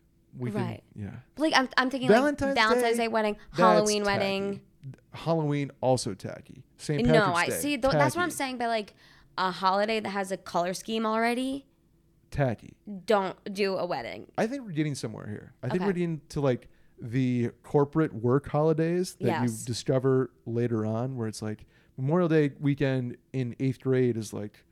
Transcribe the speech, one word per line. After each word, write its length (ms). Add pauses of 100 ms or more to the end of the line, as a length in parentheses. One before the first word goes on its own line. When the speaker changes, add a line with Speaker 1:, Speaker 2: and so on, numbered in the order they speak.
(380)
Speaker 1:
we 140
can, 140
Speaker 2:
Right. 180 (120)
Speaker 1:
yeah. 140 (260)
Speaker 2:
But, 80
like, 120
I'm, 220
I'm 120
thinking, 200
Speaker 1:
Valentine's 460
Speaker 2:
like, 120
Valentine's 300
Speaker 1:
Day, 60
Speaker 2:
Day 60
wedding, 240 (180)
Speaker 1:
that's 80
Speaker 2:
Halloween 440
Speaker 1:
tacky. 160
Speaker 2:
wedding. 420 (520)
Speaker 1:
Halloween, 580 (100)
also 320
tacky. 500 (140)
Saint 280
Speaker 2:
No, 80
Speaker 1:
Patrick's 240
Speaker 2:
I 100
Speaker 1:
Day, 40 (100)
Speaker 2:
see. 160
Th-, 160
that's 220
what 60
I'm 80
Speaker 1:
tacky. 80
Speaker 2:
saying, 200
but, 100
like, 260 (440)
a 140
holiday 480
that 100
has 220
a 60
color 360
scheme 320
already, 600 (680)
Speaker 1:
Tacky. 440 (300)
Speaker 2:
don't 320 (160)
do 220
a 100
wedding. 520
Speaker 1:
I 100
think 160
we're 80
getting 240
somewhere 320
here. 340
I 60
think 140
Speaker 2:
Okay. 60
Speaker 1:
we're 60
getting 360
to, 120
like, 280 (300)
the 500 (140)
corporate 500
work 340
holidays 680
that 120
Speaker 2:
Yes. 140 (200)
Speaker 1:
you 40
discover 680 (140)
later 400
on, 320
where 100
it's 140
like, 240 (320)
Memorial 320
Day 300
weekend 580 (160)
in 260
eighth 220
grade 360
is 160
like, 380